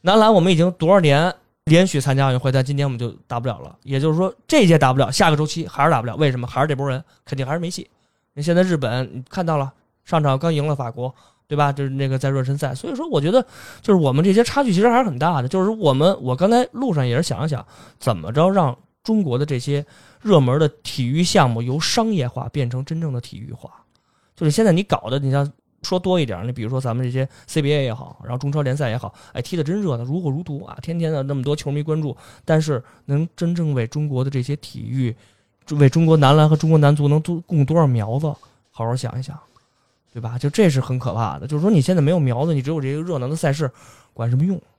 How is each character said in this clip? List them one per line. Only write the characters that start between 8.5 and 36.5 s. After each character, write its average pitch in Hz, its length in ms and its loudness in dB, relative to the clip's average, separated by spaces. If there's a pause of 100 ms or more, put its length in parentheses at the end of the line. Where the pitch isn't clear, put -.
在 180 60 4
日 180 160 0
本 123 340 -4
你 127 160 -12
看 185 160 -6
到 160 140 -2
了， 139 120 -4 (360)
上 160 160 0
场 135 160 2
刚 165 160 -2
赢 147 120 -2
了 151 80 -2
法 127 160 -6
国， 123 240 -8 (320)
对 - 80 -6
吧？ 143 160 2
就 139 140 -4
是 135 60 -4
那 135 180 -4
个 131 100 -2
在 135 120 -2
热 135 120 -2
身 139 140 -2
赛。 135 180 -6
所 - 160 -8
以 269 60 -6
说， 311 140 -6
我 170 100 0
觉 151 100 0
得 247 120 4 (400)
就 214 100 2
是 185 80 6
我 143 100 2
们 143 140 2
这 196 80 4
些 220 100 6
差 277 220 0
距 226 80 2
其 175 80 4
实 233 80 4
还 233 80 4
是 254 80 4
很 143 140 -4
大 151 240 0
的。 127 60 -4
就 190 140 0
是 190 60 2
我 214 240 2
们， 165 300 4
我 127 120 -2
刚 180 160 2
才 240 220 4
路 240 220 -2
上 135 120 0
也 120 80 -2
是 147 80 0
想 135 220 -4
一 165 40 -4
想， 123 140 -6 (380)
怎 113 160 -2
么 82 160 -10
着 156 160 2
让 175 260 2 (280)
中 220 200 0
国 127 140 -2
的 139 80 -2
这 147 140 -4
些 143 260 -4 (380)
热 196 180 6
门 127 180 2
的 156 80 2 (160)
体 - 240 -6
育 151 160 0
项 170 280 2
目 113 100 -2
由 127 180 -4
商 220 300 -2
业 170 180 -2
化 123 220 -8
变 131 220 -4
成 127 120 -8
真 160 160 -8
正 160 140 -6
的 123 80 -6
体 - 180 -18
育 113 140 -14
化。 - 180 -18 (640)
就 160 120 -2
是 151 40 4
现 220 140 2
在 196 80 6
你 175 100 4
搞 - 280 -2
的， 135 80 -2
你 135 120 -2
像 143 200 0 (320)
说 185 160 -2
多 185 220 0
一 139 60 0
点， 98 200 -8
你 123 60 -6
比 120 100 -8
如 107 60 -6
说 131 120 -4
咱 123 140 -4
们 127 100 -4
这 123 60 -4
些 131 160 -4 (200)
C 156 160 -4
B 143 100 0
A 143 120 0
也 113 100 -4
好， - 280 -16
然 - 80 -12
后 123 80 -6
中 139 140 -4
超 147 100 -2
联 135 140 -2
赛 139 140 -2
也 110 60 -4
好， - 180 -10 (180)
哎， - 80 -10
踢 175 160 -8
得 156 80 -2
真 185 160 -4
热 156 160 -2
闹， 117 80 -8
如 151 160 -4
火 165 80 -4
如 143 140 -4
荼 151 220 -10
啊， - 180 -18
天 170 160 -6
天 165 120 -2
的 143 120 -2
那 139 120 -4
么 131 80 -4
多 147 140 -2
球 147 140 -8
迷 147 120 -4
关 156 180 -4
注， 143 140 -6 (300)
但 160 160 2
是 147 220 -2 (240)
能 143 280 -2
真 170 200 -4
正 160 200 -2
为 117 120 -2
中 151 220 -6
国 131 140 -2
的 139 60 -2
这 135 140 -4
些 143 140 -4
体 - 260 -14
育， 120 320 -4 (560)
为 147 180 6
中 165 160 4
国 160 120 6
男 143 200 6
篮 156 120 6
和 156 60 6